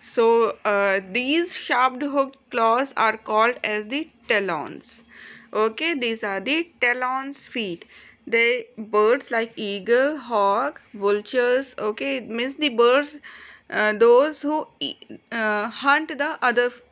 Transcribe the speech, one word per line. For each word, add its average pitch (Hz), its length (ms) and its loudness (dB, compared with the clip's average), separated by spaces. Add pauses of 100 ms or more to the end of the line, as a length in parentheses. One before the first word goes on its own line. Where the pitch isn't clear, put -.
so, 233 640 2
uh, 202 360 2 (120)
these 302 420 -2
sharp 254 480 -2
hooked 277 480 -4
claws 240 460 2
are 220 200 2
called 220 460 0
as 214 240 -4
the 285 220 -6 (200)
talons. 165 760 -4 (480)
Okay, 220 420 -2
these 233 300 -4
are 196 160 -4
the 311 300 -2 (100)
talons 254 600 -2
feet. 196 440 -8 (420)
They 233 420 0 (100)
birds 220 520 2
like 226 260 -2
eagle, 220 600 0
hawk, 233 640 0 (140)
vultures. 240 840 0
Okay, 269 380 -4
it 214 120 -10
means 233 260 -6
the 302 160 0
birds, 254 460 2 (520)
uh, 214 240 0
those 240 480 6
who 302 260 -2 (140)
e-, 139 160 -8 (340)
uh, 214 380 -2
hunt 285 400 0
the 294 320 -4
other 247 300 2 (220)